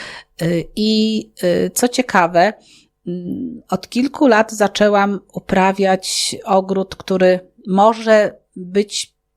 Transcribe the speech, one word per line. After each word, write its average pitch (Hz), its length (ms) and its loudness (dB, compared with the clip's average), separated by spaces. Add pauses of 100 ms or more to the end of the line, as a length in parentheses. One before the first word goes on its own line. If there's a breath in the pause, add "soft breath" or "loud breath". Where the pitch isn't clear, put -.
(420 loud breath)
Y, 170 340 -2
i, 220 560 0 (120)
y, 180 300 0
co - 140 0
ciekawe, 185 680 2 (540 soft breath)
mm, 180 640 -10
od - 200 -6
kilku 277 380 0
lat 220 240 4
zaczęłam 202 680 0 (140)
uprawiać 190 1000 -2 (100)
ogród, 190 500 -2
który 185 440 2 (280)
może 214 680 2 (180)
być 185 580 -6 (240)